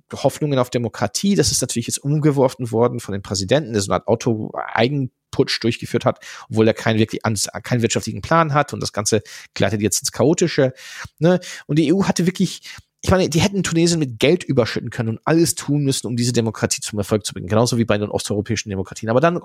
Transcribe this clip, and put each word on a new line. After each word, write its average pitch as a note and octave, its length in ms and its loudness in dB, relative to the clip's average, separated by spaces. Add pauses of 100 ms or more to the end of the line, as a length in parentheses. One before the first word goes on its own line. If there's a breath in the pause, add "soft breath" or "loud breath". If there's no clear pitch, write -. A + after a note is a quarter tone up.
(120)
Hoffnungen C#3 460 0
auf B2+ 120 0
Demokratie. D3 680 0
Das D3 160 2
ist - 80 0
natürlich A#2+ 260 -4
jetzt - 160 -6
umgeworfen C#3 680 2
worden A#2+ 260 2
von G#2+ 140 -8
dem G2 100 -6
Präsidenten, A2 500 0
der G#2 80 2
so G2 120 -2
eine F2+ 80 2
Art - 80 -8
Auto-Eigenputsch - 1500 -2
durchgeführt - 420 -2
hat, A2+ 140 0 (320 loud breath)
obwohl A2 160 4
er A2 80 4
keinen A2+ 240 0
wirklich - 260 0
ans-, A2 220 0 (160)
keinen A#2+ 200 0
wirtschaftlichen A2+ 400 -2
Plan D#3+ 320 2
hat D3 180 0
und G#2 80 -8
das - 120 -6
Ganze G#2+ 300 0 (320 loud breath)
gleitet G2+ 280 0
jetzt - 180 0
ins - 100 -6
Chaotische. C#3 600 2 (480 loud breath)
Ne? F3 180 4 (300 loud breath)
Und D3 100 2
die D#3+ 80 4
E D3 60 2
U G3 140 2
hatte F3 200 0
wirklich, - 360 -2 (400 loud breath)
ich - 100 0
meine, F#3 160 4
die D#3 120 2
hätten G3 220 0
Tunesien E3 380 2
mit B2 180 -4
Geld E3+ 240 4
überschütten B2 480 0
können A2+ 200 -4
und A2+ 140 -6
alles E3 300 2
tun C#3+ 300 0
müssen, C3 240 -2
um A#2+ 80 -4
diese A#2+ 160 0
Demokratie A2+ 480 0
zum - 180 -6
Erfolg G2+ 260 -2
zu - 100 -8
bringen. G2 120 -10
Genauso A#2 320 2
wie A#2 60 2
bei G#2 140 0
den G#2 120 -4
osteuropäischen G#2+ 600 -4
Demokratien. F#2+ 400 -6
Aber B2 100 4
dann E3+ 240 2